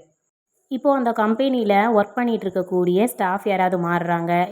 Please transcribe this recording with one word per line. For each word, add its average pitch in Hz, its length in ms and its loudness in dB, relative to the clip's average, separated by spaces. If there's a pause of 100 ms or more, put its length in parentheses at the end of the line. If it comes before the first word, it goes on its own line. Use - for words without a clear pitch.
(680)
இப்போ 277 280 0
அந்த 240 140 0
கம்பெனியில 226 640 0 (200)
ஒர்க் 208 200 2
பண்ணிட்டு 226 340 -2
இருக்கக்கூடிய 180 560 0
ஸ்டாஃப் 202 440 -2
யாராவது 185 400 0
மாறுறாங்க, 170 640 0